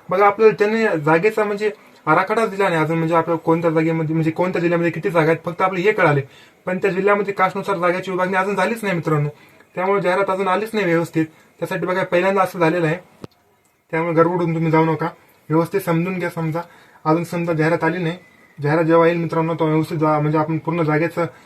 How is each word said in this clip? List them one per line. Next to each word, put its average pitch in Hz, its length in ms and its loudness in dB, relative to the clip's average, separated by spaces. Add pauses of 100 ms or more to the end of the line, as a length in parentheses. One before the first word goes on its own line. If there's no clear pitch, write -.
बघा 190 180 4
आपल्याला 208 320 4
त्यांनी 208 420 0
जागेचा 175 440 2
म्हणजे 208 260 -2 (360)
आराखडाच 190 440 2
दिला 190 180 0
नाही 165 120 0
अजून, 156 180 -2
म्हणजे 165 160 0
आपल्याला 165 240 2
कोणत्या 165 320 2
जागेमध्ये 160 440 0
म्हणजे 160 160 0
कोणत्या 180 300 -2
जिल्ह्यामध्ये 170 300 0
किती 165 200 -4
जागा 165 160 2
आहेत 160 180 2
फक्त 170 180 -4
आपले 190 180 0
हे 208 120 2
कळाले, 156 280 2 (460)
पण 185 120 -4
त्या 196 120 0
जिल्ह्यामध्ये 196 440 0
कास्टनुसार 190 420 -2
जागेची 180 340 -2
विभागणी 180 260 -2
अजून 196 180 -2
झालीच 202 280 -2
नाही 196 120 -2
मित्रांनो, 151 340 -2 (460)
त्यामुळे 190 260 0
जाहिरात 185 300 0
अजून 190 180 -2
आलीच 202 240 -2
नाही 208 140 -2
व्यवस्थित. 165 400 0 (320)
त्यासाठी 170 280 -6
बघा 185 180 -2
पहिल्यांदा 190 380 2
असं 185 160 -4
झालेलं 170 280 2
आहे, 156 100 -2 (920)
त्यामुळे 165 240 -2
गडबडून 165 400 2
तुम्ही 165 160 0
जाऊ 160 140 4
नका, 160 220 -2 (420)
व्यवस्थित 165 320 0
समजून 175 380 -2
घ्या. 170 120 -4
समजा 160 300 -4 (440)
अजून 165 200 2
समजा 170 280 -4
जाहिरात 165 320 0
आली 175 180 -2
नाही, 170 140 -4 (460)
जाहिरात 156 220 0
जेव्हा 165 220 6
येईल 170 120 2
मित्रांनो 165 360 -2
तेव्हा 156 180 0
व्यवस्थित 156 260 0
जा, 156 200 2
म्हणजे 151 200 0
आपण 156 200 -2
पूर्ण 165 240 -2
जागेचा, 160 400 0 (240)